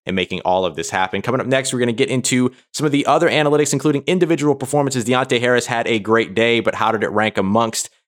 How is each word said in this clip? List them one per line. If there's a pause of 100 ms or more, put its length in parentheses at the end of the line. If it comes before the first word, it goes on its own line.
and
making
all
of
this
happen.
Coming
up
next,
we're
gonna
get
into (200)
some
of
the
other
analytics,
including
individual
performances.
Deontay
Harris
had
a
great
day,
but
how
did
it
rank
amongst (180)